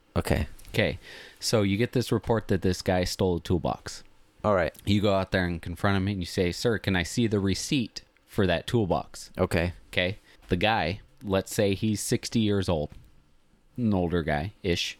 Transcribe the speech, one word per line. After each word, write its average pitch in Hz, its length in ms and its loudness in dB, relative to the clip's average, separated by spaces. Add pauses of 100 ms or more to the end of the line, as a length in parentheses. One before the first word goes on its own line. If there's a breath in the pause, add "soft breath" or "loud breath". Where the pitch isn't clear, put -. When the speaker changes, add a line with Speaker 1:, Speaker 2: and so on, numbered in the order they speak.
(160)
Speaker 1:
Okay. - 320 0 (260)
Speaker 2:
Okay. 87 260 0 (420 loud breath)
So 107 220 2
you 98 120 2
get 117 160 0
this - 220 0
report 110 340 0
that 95 140 0
this 92 200 0
guy 90 220 2
stole 90 340 0
a 82 40 -6
toolbox. - 600 -4 (420)
Speaker 1:
All 104 100 4
right. 85 180 2 (120)
Speaker 2:
You 101 160 4
go 101 140 4
out 95 160 -2
there 92 120 2
and 87 180 -4
confront 98 360 0
him, 95 100 0
and 101 140 -2
you 82 40 -4
say, 90 280 0
"Sir, 120 240 0
can 95 180 0
I 87 80 2
see 117 240 0
the 104 140 0
receipt 98 600 -2 (220)
for 98 220 0
that 85 200 0
toolbox?" 90 720 -2
Speaker 1:
Okay. 87 360 0 (180)
Speaker 2:
Okay. 92 280 0 (280 soft breath)
The 92 80 2
guy, 98 460 0 (220)
let's 95 300 -2
say 101 200 2
he's 104 260 0
sixty - 400 -2
years 101 300 2
old, 78 220 0 (840)
an 113 180 0
older 87 300 0
guy-ish, 78 760 -2